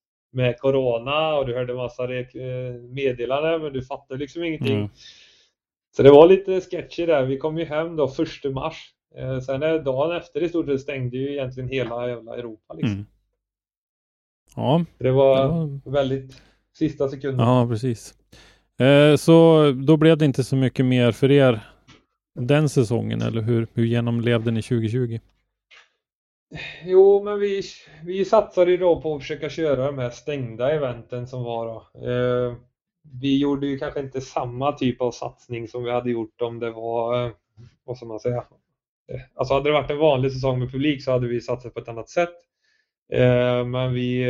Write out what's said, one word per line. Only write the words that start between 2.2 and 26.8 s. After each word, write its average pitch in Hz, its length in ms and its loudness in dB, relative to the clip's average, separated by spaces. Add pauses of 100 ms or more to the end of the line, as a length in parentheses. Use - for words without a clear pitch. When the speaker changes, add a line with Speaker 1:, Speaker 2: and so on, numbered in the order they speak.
Speaker 1:
eh, 127 400 -10
meddelanden, 135 840 -4
men 147 100 -8
du 131 100 -6
fattade 131 380 -12
liksom 165 240 -10
ingenting. 147 320 -4
Speaker 2:
Mm. 104 120 -4 (1080)
Speaker 1:
Så 123 60 2
det 135 80 10
var 151 180 12
lite 190 320 2
sketchy 170 460 -8
där. 143 180 2
Vi 135 140 -4
kom 156 200 -6
ju 165 60 -4
hem 156 320 -6
då 139 120 0
första 156 420 -6
mars. 135 440 -10 (220)
Eh, 131 240 -8
sen 135 220 -6
är 160 160 0
dagen 143 380 -2
efter 151 260 -8
i 170 60 0
stort 156 180 -4
sett 135 140 -2
stängde 131 360 -8
ju 139 160 -6
egentligen 127 360 -8
hela 123 400 -6
jävla 117 280 -10
Europa, 117 380 -14
liksom. 131 200 -4
Speaker 2:
Mm. 101 120 -10 (1500)
Ja. 135 280 0 (140)
Speaker 1:
Det 127 120 0
var 135 260 4
Speaker 2:
Det 135 120 2 (360)
var 135 80 -12
Speaker 1:
väldigt 135 500 -4 (360)
sista 147 300 -2
sekunden. 131 380 -2
Speaker 2:
Ja, 123 240 4
precis. 117 440 -6 (680)
Eh, 143 360 6
så 165 540 6 (160)
då 156 100 6
blev 160 220 6
det 156 60 2
inte 131 200 2
så 135 120 -2
mycket 131 300 0
mer 123 260 4
för 131 180 2
er 127 300 6 (760)
den 143 340 2
säsongen, 113 540 -2
eller 113 200 -4
hur? 117 320 -2
Hur 117 100 0
genomlevde 117 640 0
ni 110 120 -2
tjugotjugo? 117 580 -4 (1600)